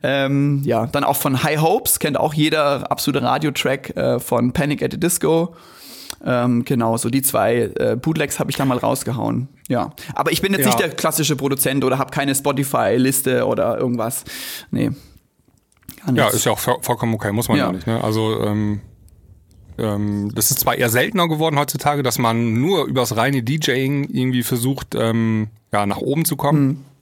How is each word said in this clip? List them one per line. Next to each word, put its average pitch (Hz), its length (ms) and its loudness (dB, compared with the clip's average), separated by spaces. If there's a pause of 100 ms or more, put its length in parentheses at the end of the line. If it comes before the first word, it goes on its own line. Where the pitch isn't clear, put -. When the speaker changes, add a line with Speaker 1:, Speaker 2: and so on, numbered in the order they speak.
Speaker 1:
Ähm, 139 600 2
ja, 117 240 0
dann 143 160 -2
auch - 140 2
von 131 260 0
High 151 160 0
Hopes, 165 400 2
kennt 151 180 0
auch 151 160 0
jeder, 151 560 2
absoluter 139 360 0
Radiotrack, 139 720 0
äh, 123 240 2
von 123 320 0
Panic 147 300 0
at 127 100 -2
the 143 60 -8
Disco. 165 560 0 (720)
Ähm, 123 380 2
genau, 113 320 0
so 113 140 -2
die 131 120 0
zwei, 117 560 2
äh, 117 200 0
Bootlegs 156 420 -2
hab 139 100 -2
ich 135 60 -2
da 139 80 -2
mal 131 140 2
rausgehauen. 117 720 -2 (180)
Ja, 120 240 -2 (240)
aber 170 160 0
ich 160 100 0
bin 190 120 0
jetzt 180 80 2
Speaker 2:
Ja. 131 60 4
Speaker 1:
nicht 120 120 2
der 170 120 2
klassische 151 440 0
Produzent 135 480 0
oder 127 140 2
hab 135 160 -4
keine 139 200 0
Spotify-Liste 131 1120 2
oder 113 320 0
irgendwas. 120 460 -2 (480)
Nee, 113 200 0 (1120)
gar - 20 -4
Speaker 2:
Ja, 135 160 4
Speaker 1:
nichts. 104 120 2
Speaker 2:
ist 110 100 0
ja 117 80 4
auch - 60 -4
vo-, - 220 -2
vollkommen 117 320 -2
okay, 107 200 -2
muss 113 160 -2
man 107 80 2
ja 135 80 2
Speaker 1:
Ja. 104 80 0
Speaker 2:
nicht, 92 140 -6
ne? 113 140 0
Also, 110 400 0
ähm, 104 380 0 (1000)
ähm, 104 560 -2
das 117 160 -2
ist - 120 -2
zwar 120 140 2
eher 120 140 2
seltener 160 380 2
geworden 156 320 2
heutzutage, 147 440 0
dass 123 160 0
man 117 420 2
nur 165 240 2
übers 120 320 0
reine 131 260 2
D 123 120 0
J 151 200 0
ing 139 340 0
irgendwie 127 340 0
versucht, 131 520 -2
ähm, 113 520 0 (260)
ja, 104 120 2
nach 101 120 -2
oben 143 260 0
zu 143 140 -2
kommen. 143 280 4
Speaker 1:
Mhm. 135 200 -2 (160)